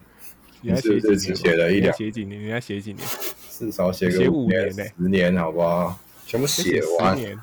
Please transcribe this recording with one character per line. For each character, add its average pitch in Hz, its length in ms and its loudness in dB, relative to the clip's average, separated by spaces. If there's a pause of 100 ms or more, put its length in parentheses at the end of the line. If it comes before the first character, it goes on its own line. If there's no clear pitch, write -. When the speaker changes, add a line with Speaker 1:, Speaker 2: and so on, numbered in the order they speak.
(600)
Speaker 1:
你 120 80 -8
要 - 80 2
写 135 40 -2
几 110 80 0
年？ 104 60 6
Speaker 2:
你 - 60 2
是 110 60 0
不 104 60 6
是 92 60 2
只 92 160 -4
写 85 220 2
了 85 120 4
一 98 120 4
两？ - 0 -
Speaker 1:
你 95 60 4
要 85 40 4
写 110 180 -4
几 110 160 -8
年？ 104 160 -12
你 107 60 -8
要 113 120 -4
写 101 200 -8
几 101 140 -12
年？ - 120 -12 (440)
Speaker 2:
至 113 200 -8
少 92 220 0
写 92 180 0
个 92 220 4
五 139 160 0
年、 95 240 2
Speaker 1:
写 - 0 -
五 95 60 -10
年 101 100 -6
欸。 - 80 -14
Speaker 2:
十 90 140 0
年， 92 280 4
好 82 140 0
不 85 100 -2
好？ 87 380 0 (260)
全 117 140 -4
部 139 80 0
写 113 340 0 (180)
完。 92 100 4
Speaker 1:
要 95 60 2
写 131 60 -4
十 113 40 -6
年。 101 180 -10